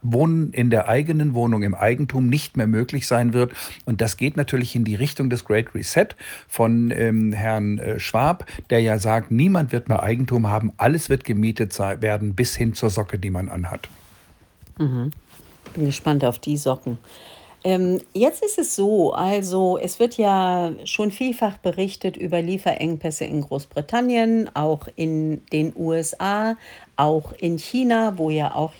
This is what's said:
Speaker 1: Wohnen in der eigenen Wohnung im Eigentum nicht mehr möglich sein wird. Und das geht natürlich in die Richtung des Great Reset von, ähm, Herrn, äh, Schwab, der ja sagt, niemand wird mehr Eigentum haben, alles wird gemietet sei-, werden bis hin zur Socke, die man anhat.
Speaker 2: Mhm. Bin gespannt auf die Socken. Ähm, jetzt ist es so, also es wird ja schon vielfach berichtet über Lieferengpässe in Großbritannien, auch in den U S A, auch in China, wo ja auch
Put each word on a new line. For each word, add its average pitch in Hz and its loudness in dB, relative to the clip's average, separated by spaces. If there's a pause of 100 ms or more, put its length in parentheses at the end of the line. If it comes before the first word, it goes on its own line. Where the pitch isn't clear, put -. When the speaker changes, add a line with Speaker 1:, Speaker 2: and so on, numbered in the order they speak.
Speaker 1:
Wohnen 151 2
in 120 2
der 113 2
eigenen 151 2
Wohnung 117 2
im 95 0
Eigentum 127 2
nicht 147 0
mehr 113 2
möglich 120 0
sein 120 2
wird. 123 2 (320)
Und 110 0
das 113 0
geht 127 -2
natürlich 131 -2
in 120 2
die 107 -2
Richtung 135 -2
des 120 -4
Great 110 0
Reset - 0 (400)
von, 117 2
ähm, 110 2
Herrn, 104 0
äh, - -4
Schwab, 147 0 (240)
der 117 6
ja 110 4
sagt, 110 0
niemand 151 4
wird - -2
mehr 107 2
Eigentum 117 2
haben, 107 0
alles 151 2
wird 135 2
gemietet 107 0
sei-, 98 -4
werden 107 -2
bis 123 0
hin 117 0
zur 110 0
Socke, 101 -4
die 95 -4
man 92 -2
anhat. - -8 (920)
Speaker 2:
Mhm. 131 -2 (640)
Bin 151 0
gespannt 139 0
auf 120 0
die 147 -2
Socken. 127 -2 (680)
Ähm, 185 2 (140)
jetzt 285 2
ist 403 -4
es - -2
so, 214 2
also 185 0
es - -6
wird 233 0
ja 185 2 (140)
schon 214 -2
vielfach 233 -2
berichtet 190 -4
über 170 -2
Lieferengpässe 170 -2
in 151 -4
Großbritannien, 226 0
auch 151 -2
in 156 -2
den 156 -2
U 165 -4
S 165 -4
A, 208 0 (440)
auch 151 0
in 170 -2
China, 226 0
wo 160 -2
ja 151 -2
auch 156 -2